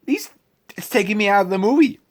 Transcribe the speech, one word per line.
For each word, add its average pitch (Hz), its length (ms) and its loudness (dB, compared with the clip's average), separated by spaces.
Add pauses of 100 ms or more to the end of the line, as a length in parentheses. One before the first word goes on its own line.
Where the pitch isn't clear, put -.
These, 302 260 -4 (460)
it's - 120 -14
taking 208 280 0
me 208 120 0
out 202 140 4
of 180 80 -2
the 190 80 -2
movie. 247 420 2 (100)